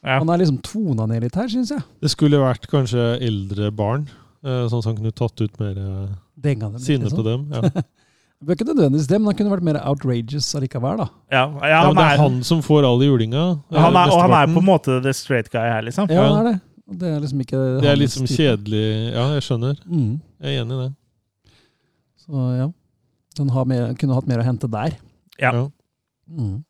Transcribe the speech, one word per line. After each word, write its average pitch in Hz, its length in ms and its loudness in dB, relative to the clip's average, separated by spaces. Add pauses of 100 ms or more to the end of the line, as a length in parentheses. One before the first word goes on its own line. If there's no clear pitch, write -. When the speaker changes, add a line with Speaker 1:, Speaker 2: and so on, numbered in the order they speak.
Speaker 1:
Ja. 135 160 0
Speaker 2:
Han 160 100 -2
er 175 80 2
liksom 151 240 2
tona 160 460 -4
ned 113 160 -2
litt 120 100 -6
her, 220 140 -2
synes 226 240 -4
jeg. 240 100 -6 (180)
Speaker 3:
Det 160 120 -2
skulle 147 260 2
vært 131 320 0
kanskje 120 560 0
eldre 104 480 -4
barn, 113 320 -2 (380)
eh, 127 260 -4
sånn 120 100 -2
som 110 140 -4
han 107 80 -8
kunne 110 100 -2
tatt - 300 -4
ut - 160 -6
mer, 101 160 -6
eh, 95 380 -8 (260)
Speaker 2:
Denga 131 300 -4
dem 101 60 -10
litt, 123 80 -14
Speaker 3:
sinne 127 260 -2
Speaker 2:
liksom. 147 100 -2
Speaker 3:
på 110 60 -2
dem, 127 260 -4
ja. 139 100 -4
Speaker 2:
<laughs> - 760 -6
Det 143 80 -14
bør 170 80 0
ikke 226 160 -4
nødvendigvis 151 380 2
det, 190 100 2
men 214 80 2
han 208 80 0
kunne 208 160 0
vært 190 160 -2
mer 147 160 0
outrageous 135 720 -4
allikevel, 135 440 -4
da. 185 100 -4 (240)
Speaker 1:
Ja, 131 100 2 (160)
ja, 143 80 -4
Speaker 3:
Ja, 156 200 4
Speaker 1:
han 147 100 4
Speaker 3:
men 175 80 6
det - 20 6
er 143 80 4
Speaker 1:
er, 143 80 4
Speaker 3:
han 127 220 2
som 165 180 2
får 151 240 4
alle 127 220 4
julinga, 123 340 2 (300)
Speaker 1:
ja, 156 80 4
han 170 160 6
Speaker 3:
eh, 180 80 8
Speaker 1:
er, 185 100 4
og 170 60 6
han 180 100 6
er 151 160 6
Speaker 3:
mesteparten. 160 80 2
Speaker 1:
på 180 80 4
en 190 80 4
måte 135 320 2
the 135 100 0
straight 123 380 -2
guy 117 160 -2
her, 113 160 -2
liksom. 143 260 -4
Speaker 2:
Ja, 170 140 4
Speaker 3:
Ja. 214 60 4
Speaker 2:
han 214 180 2
er 240 60 0
det. 190 80 -2 (280)
Og 190 100 -12
det 180 180 -4
er - 40 -4
liksom 139 200 -4
ikke 131 400 -2
Speaker 3:
Det 143 40 2
er 143 120 6
Speaker 2:
hans - 20 2
Speaker 3:
liksom 123 300 0
Speaker 2:
type. 131 100 0
Speaker 3:
kjedelig. 110 720 0
Ja, 117 120 -2 (100)
jeg 139 80 -2
skjønner. 127 320 -2 (160)
Speaker 2:
Mm. 143 300 0 (200)
Speaker 3:
Jeg 139 140 -6
er 127 80 -4
enig 113 80 -8
i 127 160 -4
det. 135 80 -8 (1300)
Speaker 2:
Så 135 180 -4 (140)
ja, 135 80 -2 (680)
den 143 140 -2
har 131 160 0
mer, 123 300 0
kunne 135 200 -2
hatt 131 140 -2
mer 120 100 0
å 117 80 0
hente 123 240 -2
der. 113 260 -4 (440)
Speaker 1:
Ja. 131 120 2
Speaker 3:
Ja. 120 140 -2 (640)
Speaker 2:
Mm. 127 400 -6